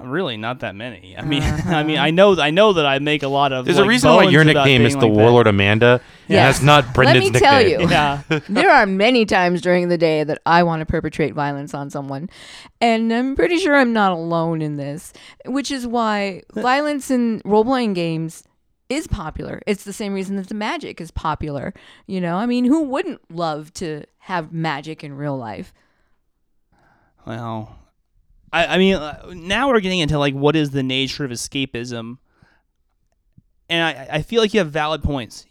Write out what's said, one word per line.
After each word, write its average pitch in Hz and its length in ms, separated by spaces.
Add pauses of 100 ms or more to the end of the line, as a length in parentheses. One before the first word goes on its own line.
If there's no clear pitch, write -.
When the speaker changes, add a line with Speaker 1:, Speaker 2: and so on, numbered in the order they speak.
Speaker 1:
really, 131 340
not 117 220
that 98 160
many. 95 420
I 92 60
mean, 143 200
<laughs> 151 220
I 160 160
mean, 156 160
Speaker 2:
Uh-huh. 139 80
Speaker 1:
I 156 60
know, 185 280
I 147 120
know 202 220
that 156 120
I 139 140
make 147 240
a 139 40
lot 139 240
of, 131 140
Speaker 3:
There's 170 140
a - 20
Speaker 1:
like, 202 80
Speaker 3:
reason 226 240
why 190 120
Speaker 1:
bones 185 80
Speaker 3:
your 156 100
Speaker 1:
about 156 100 (140)
Speaker 3:
nickname 127 160
is 117 100
Speaker 1:
being - 60
Speaker 3:
the 120 80
Speaker 1:
like 107 100
that. - 60
Speaker 3:
Warlord 120 240
Amanda. 110 540 (260)
Speaker 1:
Yeah. 185 180
Speaker 3:
That's 135 160
not 143 240
Speaker 2:
Let - 80
Speaker 3:
Brendan's 156 400
Speaker 2:
me - 60
tell 285 240
Speaker 3:
nickname. 156 180
Speaker 2:
you. 170 80
Speaker 1:
Yeah. 147 400
Speaker 2:
<laughs> 156 100 (100)
There 285 200
are 262 160
many 214 400
times 180 360
during 180 280
the 175 80
day 156 260
that 143 220
I 170 160
want 165 200
to 156 40
perpetrate 156 480
violence 143 400
on 143 160
someone, 139 400 (500)
and 226 320
I'm 262 240
pretty 349 220
sure 320 180
I'm 247 180
not 202 180
alone 165 500
in 151 160
this, 143 340 (320)
which 262 280
is 247 160
why 214 560 (100)
Speaker 1:
But 214 80
Speaker 2:
violence 277 480
in 233 360
role-playing 220 480
games 160 500 (460)
is 294 180
popular. - 580
It's 202 200
the 202 80
same 202 200
reason 196 220
that 190 140
the 214 60
magic 233 460
is 165 80
popular. 151 640 (320)
You 190 160
know, 170 140
I 208 100
mean, 247 200
who 302 180
wouldn't 277 380 (140)
love 156 400
to 156 280 (160)
have 165 340
magic 156 500
in 143 120
real 143 200
life? 107 380 (1500)
Speaker 1:
Well, 113 500 (760)
I, 165 140
I 151 120
mean, 190 180
uh, 151 400
now 196 340
we're 233 100
getting 185 200
into, 151 180
like, 143 160
what 147 220
is 147 160
the 139 120
nature 131 400
of 135 80
escapism? 120 880 (1500)
And 170 140 (140)
I, 131 100 (100)
I 151 60
feel 226 180
like 214 120
you 214 60
have 156 120
valid 151 320
points. 135 480